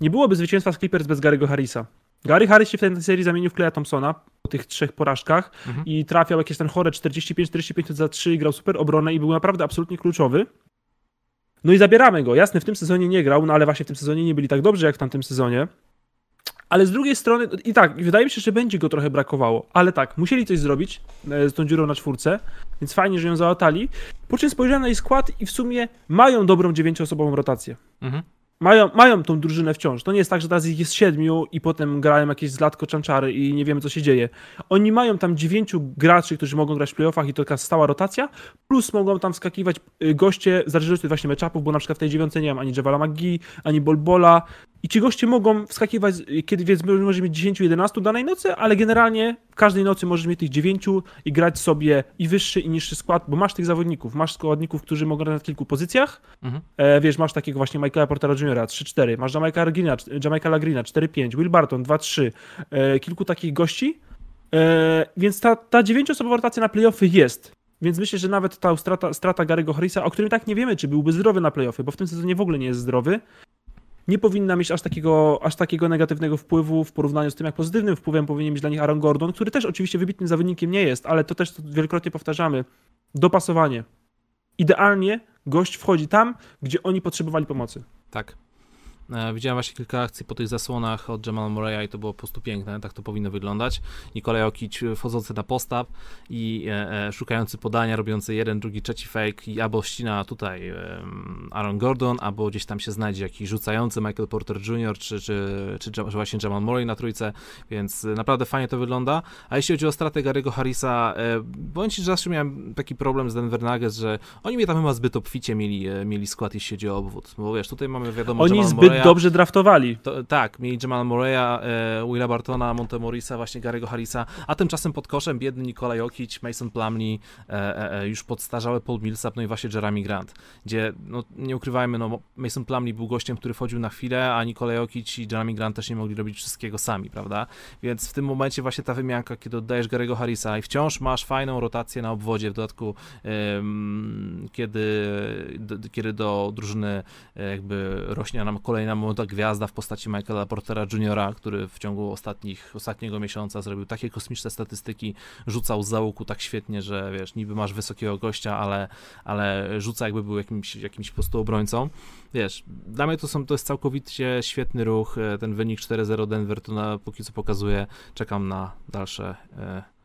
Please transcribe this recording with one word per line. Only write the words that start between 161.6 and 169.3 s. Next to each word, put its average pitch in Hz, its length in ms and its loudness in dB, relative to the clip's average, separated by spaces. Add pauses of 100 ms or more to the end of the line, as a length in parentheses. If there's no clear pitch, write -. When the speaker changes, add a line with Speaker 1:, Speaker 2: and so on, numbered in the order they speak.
Speaker 2:
Wiesz, 107 300 -6 (240)
dla 131 200 -4
mnie 160 100 -2
to 151 100 -10
są, 143 180 -6
to 147 80 -4
jest - 140 -4
całkowicie 131 760 -4
świetny 123 420 -4
ruch, 110 340 -2
e, 107 200 -4
ten 110 160 -6
wynik 110 260 -4
cztery 110 260 -4
zero 107 220 -2
Denver 104 340 -4
to 107 120 -12
na, 107 260 -4
póki - 240 -14
co - 100 -18
pokazuje, 101 540 -2 (260)
czekam 101 340 -6
na 95 240 -8 (180)
dalsze, 95 460 -10 (220)